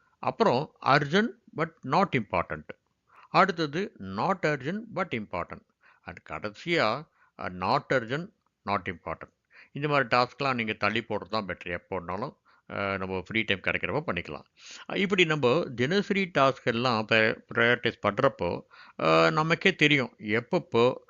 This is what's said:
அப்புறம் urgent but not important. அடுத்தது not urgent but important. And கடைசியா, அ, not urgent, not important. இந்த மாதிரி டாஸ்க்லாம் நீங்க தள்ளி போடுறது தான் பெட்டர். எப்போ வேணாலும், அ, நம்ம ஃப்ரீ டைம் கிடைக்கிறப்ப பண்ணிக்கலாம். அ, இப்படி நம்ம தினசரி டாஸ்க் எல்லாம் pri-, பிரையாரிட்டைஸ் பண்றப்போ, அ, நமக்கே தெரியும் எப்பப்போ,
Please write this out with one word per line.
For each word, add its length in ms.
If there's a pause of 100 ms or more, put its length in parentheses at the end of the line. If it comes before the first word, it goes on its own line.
(180)
அப்புறம் 560 (120)
urgent 420 (280)
but 140 (120)
not 340
important. 480 (640)
அடுத்தது 720
not 440
urgent 380 (140)
but 200
important. 460 (440)
And 140 (100)
கடைசியா, 580 (520)
அ, 100
not 320 (120)
urgent, 400 (340)
not 220
important. 440 (400)
இந்த 160
மாதிரி 280
டாஸ்க்லாம் 380
நீங்க 180
தள்ளி 280
போடுறது 280
தான் 180
பெட்டர். 180
எப்போ 360
வேணாலும், 360 (340)
அ, 280
நம்ம 220
ஃப்ரீ 220
டைம் 180
கிடைக்கிறப்ப 460
பண்ணிக்கலாம். 380 (460)
அ, 80
இப்படி 260
நம்ம 400 (100)
தினசரி 640
டாஸ்க் 260
எல்லாம் 440
pri-, 300 (160)
பிரையாரிட்டைஸ் 480
பண்றப்போ, 580 (400)
அ, 300
நமக்கே 440
தெரியும் 440
எப்பப்போ, 760 (160)